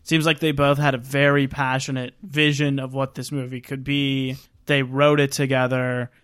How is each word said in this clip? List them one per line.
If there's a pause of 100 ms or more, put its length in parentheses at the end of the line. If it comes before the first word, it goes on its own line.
seems
like
they
both
had
a
very
passionate
vision
of
what
this
movie
could
be. (300)
They
wrote
it
together. (140)